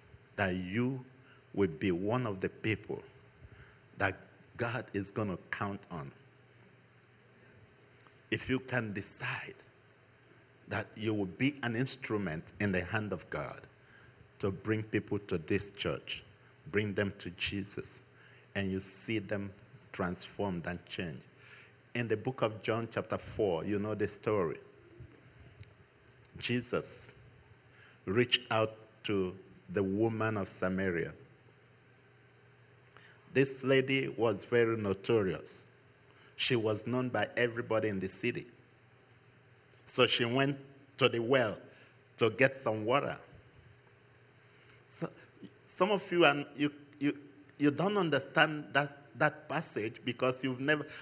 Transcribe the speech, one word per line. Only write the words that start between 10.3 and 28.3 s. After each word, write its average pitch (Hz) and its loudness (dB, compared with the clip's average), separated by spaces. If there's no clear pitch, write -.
that 104 -4
you 107 0
will 104 0
be 131 0
an 117 0
instrument 101 -2
in 104 2
the 90 2
hand 107 -2
of - -8
God - -8
to 98 0
bring 107 -2
people 104 -2
to - -2
this 92 0
church, - -6
bring 104 0
them 98 0
to - -10
Jesus, - -6
and 98 0
you 95 0
see 113 -2
them 101 -4
transformed 90 -4
and 87 -4
changed. 82 -8
In 120 -2
the 110 2
book 127 -2
of 107 0
John 113 0
chapter 98 -2
four, 87 2
you 101 0
know 107 -2
the 101 0
story. 95 0
Jesus 120 -2
reached 117 2